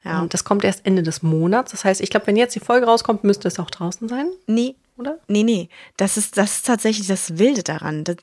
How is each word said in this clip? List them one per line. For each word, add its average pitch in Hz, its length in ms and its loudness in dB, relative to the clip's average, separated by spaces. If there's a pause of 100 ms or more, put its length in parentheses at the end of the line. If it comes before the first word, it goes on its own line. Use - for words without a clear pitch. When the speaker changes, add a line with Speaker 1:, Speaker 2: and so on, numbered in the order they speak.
Speaker 1:
Ja. 180 160 -2
Speaker 2:
Und 170 140 -4
das - 100 -4
kommt 202 180 2
erst 196 240 -2
Ende 190 160 2
des 160 220 -4
Monats. 170 480 2
Das - 120 -12
heißt, 196 160 2
ich 190 100 -4
glaub, - 180 0
wenn 208 80 4
jetzt 240 180 2
die 208 60 -6
Folge 240 260 2
rauskommt, 226 380 2
müsste 202 240 2
es - 100 -4
auch 165 140 -8
draußen 190 360 -6
sein. 277 220 -4 (160)
Speaker 1:
Nee. 240 300 0 (200)
Speaker 2:
Oder? 277 300 -8
Speaker 1:
Nee, 208 160 2
nee. 208 260 2 (280)
Das 196 200 0
ist, - 200 -2
das 202 220 2
ist - 80 -6
tatsächlich 220 420 0
das 185 300 -4
Wilde 226 260 2
daran. 156 400 -6
Dass 175 180 -4